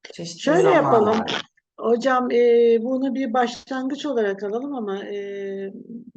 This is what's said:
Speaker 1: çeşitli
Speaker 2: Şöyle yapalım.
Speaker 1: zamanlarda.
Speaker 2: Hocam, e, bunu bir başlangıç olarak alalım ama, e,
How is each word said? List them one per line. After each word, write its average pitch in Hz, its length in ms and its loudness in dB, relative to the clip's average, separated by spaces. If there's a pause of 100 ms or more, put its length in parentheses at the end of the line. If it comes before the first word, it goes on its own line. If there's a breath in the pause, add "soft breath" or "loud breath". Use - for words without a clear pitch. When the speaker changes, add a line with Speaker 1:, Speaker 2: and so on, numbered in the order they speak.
(140)
Speaker 1:
çeşitli - 280 -12
Speaker 2:
Şöyle 330 280 4
yapalım. 226 360 4
Speaker 1:
zamanlarda. 220 320 0 (420)
Speaker 2:
Hocam, 247 520 0
e, 233 500 6
bunu 262 340 -2
bir 262 180 -4
başlangıç 262 720 -4
olarak 208 380 -2
alalım 240 320 -6
ama, 202 300 -6
e, 202 120 -8 (1000)